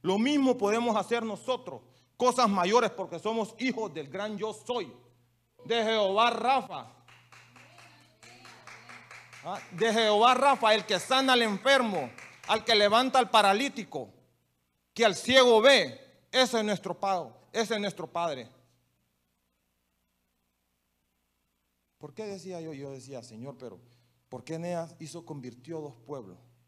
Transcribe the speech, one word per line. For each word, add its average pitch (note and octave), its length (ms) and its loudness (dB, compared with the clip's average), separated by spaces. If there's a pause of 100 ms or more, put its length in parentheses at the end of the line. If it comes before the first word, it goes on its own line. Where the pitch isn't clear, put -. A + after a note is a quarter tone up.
Lo F#3+ 160 0
mismo C4 360 2
podemos A3 400 0
hacer A3+ 280 -2
nosotros, A3 580 -8 (340)
cosas B3 320 2
mayores, G3+ 440 4
porque F3 260 -10
somos A3 400 -4
hijos A3 360 -4
del D3 140 -12
gran G3+ 300 -8
yo G#3+ 160 -6
soy, G#3+ 400 -8 (720)
de A3+ 180 0
Jehová G#3+ 460 2
Rafa. A3 640 -4 (2500)
¿Ah? F3 160 -8 (120)
De G#3 200 0
Jehová A3 440 4
Rafa, B3 400 4
el G#3 100 -4
que F#3 140 -2
sana C4 340 0
al A#3+ 80 4
enfermo, G#3+ 680 0 (360)
al G#3+ 160 0
que A3+ 120 2
levanta A3+ 420 4
al B3 140 2
paralítico, G3+ 840 0 (800)
que A3+ 100 0
al G#3 120 4
ciego B3 460 6
ve. A3 720 2
Ese A#3+ 280 2
es G#3+ 60 -2
nuestro G3 340 -6
pa-, F3 340 -4 (180)
ese A3 220 -4
es G#3 80 -4
nuestro F#3 240 -8
Padre. D3+ 420 -6 (3500)
¿Por D3 160 -18
qué A3 140 -12
decía F#3 340 -12
yo? D#3+ 120 -12
Yo C3+ 180 -14
decía, B2+ 320 -16
"Señor, A#2+ 340 -16
pero... A2+ 220 -18 (500)
¿por B2 140 -14
qué D#3+ 120 -10
Eneas E3 440 -8
hizo, E3 260 -16
convirtió C#3 560 -14
dos C#3+ 140 -14
pueblos? G#2 420 -16 (300)